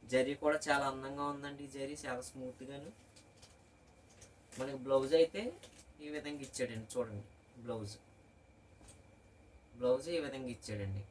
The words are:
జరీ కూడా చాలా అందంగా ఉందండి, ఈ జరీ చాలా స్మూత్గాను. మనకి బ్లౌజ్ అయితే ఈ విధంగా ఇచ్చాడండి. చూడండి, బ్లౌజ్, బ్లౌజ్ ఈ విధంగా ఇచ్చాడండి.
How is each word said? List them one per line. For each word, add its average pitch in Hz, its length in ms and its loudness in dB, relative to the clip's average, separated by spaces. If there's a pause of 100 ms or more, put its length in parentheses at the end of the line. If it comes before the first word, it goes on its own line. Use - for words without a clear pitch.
(140)
జరీ 131 200 6 (100)
కూడా 151 140 6 (100)
చాలా 143 260 4
అందంగా 139 400 -4
ఉందండి, 143 340 -8
ఈ 135 100 -12
జరీ 139 180 -4 (100)
చాలా 123 240 -2
స్మూత్గాను. 135 640 -10 (1700)
మనకి 135 260 -2
బ్లౌజ్ 135 340 6
అయితే 165 220 6 (640)
ఈ - 100 -8
విధంగా 147 320 -6
ఇచ్చాడండి. 117 460 -4
చూడండి, 110 320 -4 (400)
బ్లౌజ్, 110 280 -4 (1900)
బ్లౌజ్ 127 360 6
ఈ 165 100 4
విధంగా 135 300 -4
ఇచ్చాడండి. 101 560 -4